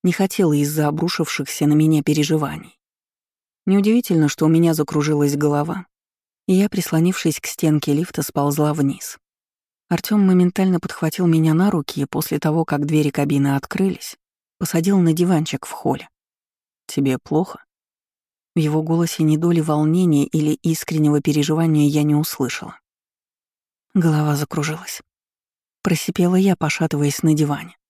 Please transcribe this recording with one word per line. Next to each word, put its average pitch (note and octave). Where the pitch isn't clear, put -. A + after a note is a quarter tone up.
не F3+
хотела F#3
из-за D3
обрушившихся D3+
на D3+
меня D#3
переживаний. D3+
Неудивительно, G3
что -
у D#3
меня E3
закружилась D3
голова, D3
и F#3
я, G3
прислонившись E3+
к -
стенке D3+
лифта, D#3
сползла D3
вниз. C#3
Артем G3
моментально F3+
подхватил F3
меня D#3+
на F#3+
руки D3+
и C#3
после -
того, D#3+
как D3
двери D3+
кабины C#3
открылись, -
посадил F#3
на E3
диванчик D#3+
в -
холле. -
«Тебе C3+
плохо?» -
В E3+
его D#3
голосе E3
ни D#3
доли E3+
волнения D#3
или D3+
искреннего D3+
переживания D3+
я D3
не D3+
услышала. -
Голова D3+
закружилась. D#3
Просипела F3+
я, F#3+
пошатываясь D3
на D#3
диване. D3